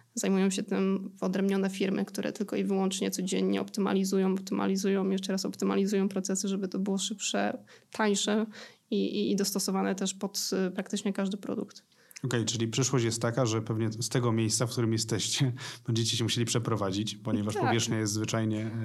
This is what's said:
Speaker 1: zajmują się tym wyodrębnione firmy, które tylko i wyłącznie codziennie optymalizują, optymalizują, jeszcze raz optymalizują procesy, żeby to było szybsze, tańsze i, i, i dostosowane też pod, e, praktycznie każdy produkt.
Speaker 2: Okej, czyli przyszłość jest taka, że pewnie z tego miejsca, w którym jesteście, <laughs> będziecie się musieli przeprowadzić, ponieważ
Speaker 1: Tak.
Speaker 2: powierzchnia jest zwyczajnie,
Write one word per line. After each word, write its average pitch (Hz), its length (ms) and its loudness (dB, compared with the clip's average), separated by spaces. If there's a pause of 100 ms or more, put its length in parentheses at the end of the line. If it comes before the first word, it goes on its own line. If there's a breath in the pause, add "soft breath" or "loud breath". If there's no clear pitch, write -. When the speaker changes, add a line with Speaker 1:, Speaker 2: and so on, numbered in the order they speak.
(140)
Speaker 1:
zajmują 196 360 4
się 190 140 -2
tym 190 560 0
wyodrębnione 190 500 2
firmy, 196 360 0
które - 260 -4
tylko - 240 -4
i 196 80 0
wyłącznie 190 480 0
codziennie 190 500 0
optymalizują, 190 720 2
optymalizują, 196 760 0
jeszcze 190 220 -2
raz 190 140 -2
optymalizują 196 640 2
procesy, 190 380 -2
żeby 196 200 -2
to 190 120 -4
było 196 180 0
szybsze, - 600 -2 (340 loud breath)
tańsze 208 540 2 (460 loud breath)
i, 220 40 0 (100)
i, 202 260 0
i 202 40 4
dostosowane 196 600 0
też 190 180 -4
pod, 190 360 -4 (180)
e, 180 40 -2
praktycznie 196 420 -4
każdy 196 240 -2
produkt. - 460 -6 (400 loud breath)
Speaker 2:
Okej, 120 220 0
czyli 113 220 0
przyszłość 120 380 2
jest 110 160 0
taka, 120 240 2
że 110 160 2
pewnie 113 300 -2
z 110 180 -6
tego 120 220 2
miejsca, 113 360 2
w 120 40 -4
którym 113 220 2
jesteście, 113 600 0 (120)
<laughs> - 220 -10
będziecie 113 300 2
się 117 60 0
musieli 113 220 0
przeprowadzić, 107 680 0
ponieważ 104 380 0
Speaker 1:
Tak. - 100 0
Speaker 2:
powierzchnia 113 360 2
jest 107 140 0
zwyczajnie, 110 580 0 (140)